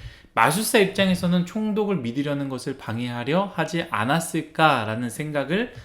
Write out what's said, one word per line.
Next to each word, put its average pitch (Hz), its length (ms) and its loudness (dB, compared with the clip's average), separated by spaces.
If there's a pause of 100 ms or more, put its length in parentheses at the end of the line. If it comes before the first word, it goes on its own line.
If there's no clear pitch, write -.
(340)
마술사 170 460 4
입장에서는 180 640 2
총독을 208 520 -2
믿으려는 139 500 -2
것을 131 280 -6
방해하려 123 800 -2
하지 165 340 -2
않았을까라는 123 1200 2
생각을 151 640 -4 (100)